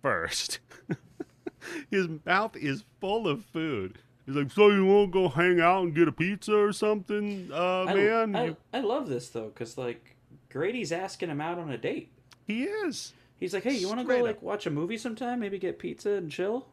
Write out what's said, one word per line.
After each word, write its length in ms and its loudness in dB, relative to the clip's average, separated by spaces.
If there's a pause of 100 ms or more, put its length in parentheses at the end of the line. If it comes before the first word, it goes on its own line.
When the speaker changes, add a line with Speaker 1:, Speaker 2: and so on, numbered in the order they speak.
Speaker 1:
first. 560 -2 (640)
<laughs> 680 -14
His 180 0 (160)
mouth 320 0
is 280 -6 (160)
full 280 -2
of 160 -2
food. 540 -6 (280)
He's 100 -8
like, 140 -2
"So 200 8
you 140 6
won't 280 8
go 160 4
hang 320 4
out 220 6
and 120 -2
get 140 6
a 40 -2
pizza 440 -2
or 160 4
something, 800 -2
uh, 320 0
Speaker 2:
I, 100 0
Speaker 1:
man?" 420 4
Speaker 2:
I, 100 0
Speaker 1:
You 100 -4 (160)
Speaker 2:
I 80 -2
love 280 -2
this, 220 -4
though, 200 -8
'cause, 280 -10
like, 380 -8 (340)
Grady's 420 -2
asking 380 -6
him 100 -4
out 180 -4
on 120 -8
a 80 -6
date. 320 -8 (360)
Speaker 1:
He 180 -4
is. 480 -6 (260)
Speaker 2:
He's 160 -6
like, 100 -2
"Hey, 120 0
you 120 -2
wanna 160 -4
Speaker 1:
Straight 160 2
Speaker 2:
go, 20 2
Speaker 1:
up. 40 2 (100)
Speaker 2:
like, 60 -20
watch 240 -6
a 40 -2
movie 280 -2
sometime? 420 -6
Maybe 180 -6
get 200 -4
pizza 340 -4
and 180 -2
chill? 420 -4